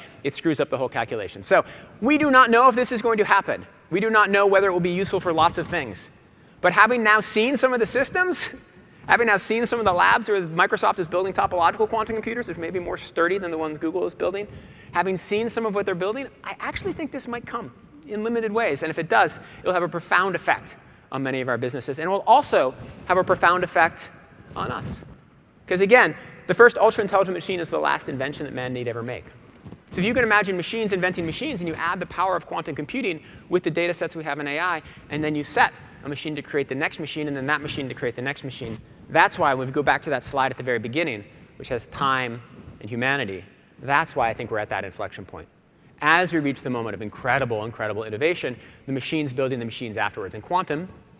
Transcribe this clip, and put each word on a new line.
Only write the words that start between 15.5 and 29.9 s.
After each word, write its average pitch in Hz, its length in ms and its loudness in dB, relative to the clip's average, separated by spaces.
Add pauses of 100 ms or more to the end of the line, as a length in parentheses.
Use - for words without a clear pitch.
of 202 100 -2
what 202 100 0
they're 190 100 -2
building, 214 320 -4 (160)
I 190 160 -10
actually 302 340 -6
think 311 180 -8
this 262 160 -10
might 240 180 -8
come 202 280 -10 (340)
in 214 160 -6
limited 226 300 -2
ways. 190 300 0
And 160 60 -2
if 160 100 -6
it 165 100 -2
does, 208 300 4 (200)
it'll 180 140 0
have 175 100 2
a 170 60 0
profound 180 460 2
effect - 420 -2 (340)
on 135 120 -4
many 131 180 -2
of 127 80 -4
our 120 80 0
businesses. 127 420 -4
And 156 60 -4
it 180 40 -2
will 196 180 0
also 208 460 6 (320)
have 185 120 4
a 180 60 6
profound 180 420 4
effect 170 440 2 (460)
on 101 160 -6
us. - 320 -8 (640)
'Cause 185 140 2
again, 202 340 6 (320)
the 185 60 2
first 233 240 8
ultra-intelligent 196 560 4
machine 175 260 -4
is 165 100 -6
the 156 100 -2
last 147 280 -2
invention 143 380 -6
that 131 80 -10
man 127 180 -6
need 123 160 -6
ever 117 160 -6
make. 117 220 -10 (640)